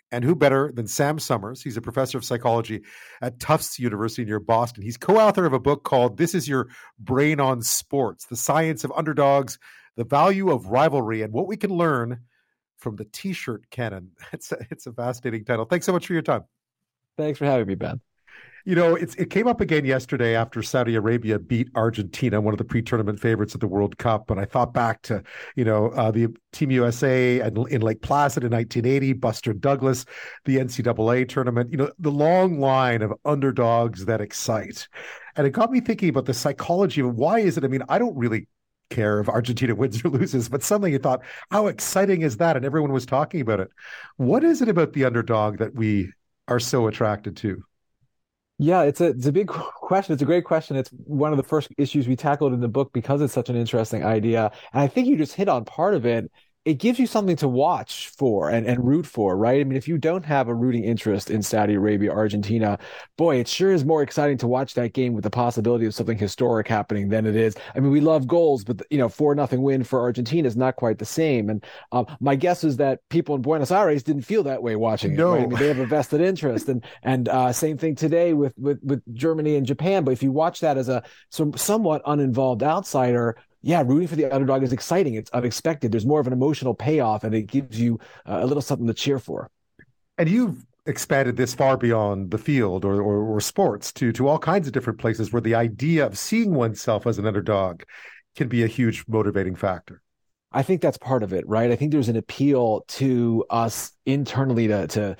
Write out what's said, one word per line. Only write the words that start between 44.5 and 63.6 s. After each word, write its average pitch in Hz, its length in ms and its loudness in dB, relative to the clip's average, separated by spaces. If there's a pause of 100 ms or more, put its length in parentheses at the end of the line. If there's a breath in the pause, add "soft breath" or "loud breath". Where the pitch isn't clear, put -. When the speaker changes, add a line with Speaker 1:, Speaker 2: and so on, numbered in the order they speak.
Speaker 1:
it 226 80 2
about 165 240 2
the 135 100 2
underdog 113 540 2
that 110 180 -4
we 104 380 0 (340)
are 120 140 0
so 120 260 2
attracted 104 500 -2
to? 95 240 -4 (960)
Speaker 2:
Yeah, 170 240 4
it's 143 180 2
a, 170 60 4
it's 123 180 -2
a 147 60 2
big 185 160 2
<laughs> - 0 -
question. - 640 -4
It's 139 80 0
a 135 60 0
great 170 180 2
question. 156 320 -2
It's 131 140 -4
one 147 420 -2
of 143 40 2
the 135 60 2
first - 320 -2
issues 143 320 0
we 127 80 2
tackled 143 380 0
in 123 80 -2
the 120 60 0
book 135 260 -2
because 139 260 -2
it's 143 140 -2
such 123 160 -2
an 123 60 -2
interesting 113 500 -2
idea. 110 460 2 (200 loud breath)
And 131 100 2
I 143 60 4
think 247 200 0
you 269 100 4
just 151 160 -2
hit 196 160 0
on 123 160 0
part 190 300 0
of 123 100 0
it. 117 260 0 (340 soft breath)
It 156 100 2
gives 233 220 0
you 254 100 2
something 196 280 0
to 147 140 0
watch 139 580 0
for 101 420 0
and, 113 160 2
and 123 220 0
root 151 180 2
for, 98 300 0
right? 117 240 4
I 143 60 2
mean, 135 100 -2
if 131 100 -4
you 165 120 -2
don't 160 260 0
have 139 240 2
a 117 80 -2
rooting 120 300 0
interest 107 440 0
in 107 120 0
Saudi 104 320 2
Arabia, 104 400 2
Argentina, 104 640 0 (380 loud breath)
boy, 151 240 4
it 127 80 -4
sure 190 240 2